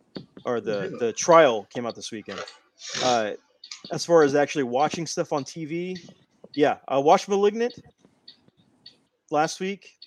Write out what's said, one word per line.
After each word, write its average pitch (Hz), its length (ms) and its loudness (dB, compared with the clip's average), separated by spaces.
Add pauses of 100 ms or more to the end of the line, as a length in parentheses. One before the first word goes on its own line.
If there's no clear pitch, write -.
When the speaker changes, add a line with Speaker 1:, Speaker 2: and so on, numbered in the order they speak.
(440)
Speaker 1:
Or 123 160 -4
the, 104 220 -4
Speaker 2:
Halo. 95 160 -8
Speaker 1:
the 113 140 -2
trial 135 600 4
came 120 140 -6
out - 80 -6
this - 180 -16
weekend. 98 280 -12 (600)
Uh, 117 300 0 (580)
as 160 140 -6
far 165 180 6
as 139 120 4
actually 147 300 0
watching 147 420 -2
stuff - 260 -6
on 143 120 -2
T 165 200 -12
V, 175 320 -8 (580)
yeah, 143 220 2 (120)
I 131 100 0
watched 165 300 4
Malignant 208 460 0 (1600)
last 156 300 0
week. 190 300 -8 (160)